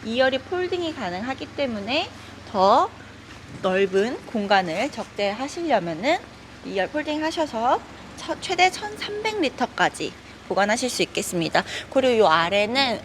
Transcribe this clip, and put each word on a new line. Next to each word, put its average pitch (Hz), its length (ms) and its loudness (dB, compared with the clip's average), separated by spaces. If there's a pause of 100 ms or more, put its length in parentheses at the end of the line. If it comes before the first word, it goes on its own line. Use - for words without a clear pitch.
이열이 254 340 2
폴딩이 349 560 -4
가능하기 240 520 -6 (100)
때문에 254 520 -2 (420)
더 226 400 6 (720)
넓은 196 640 2
공간을 196 680 0
적재하시려면은 220 1300 -2 (460)
이열 185 240 -2
폴딩 302 360 -4
하셔서 302 560 0 (360)
처-, - 240 -8
최대 370 300 2
천삼백 427 680 -6
리터까지 185 720 0 (360)
보관하실 214 420 2
수 - 120 0
있겠습니다. - 600 0 (260)
그리고 254 280 4
요 202 100 8
아래는 208 760 2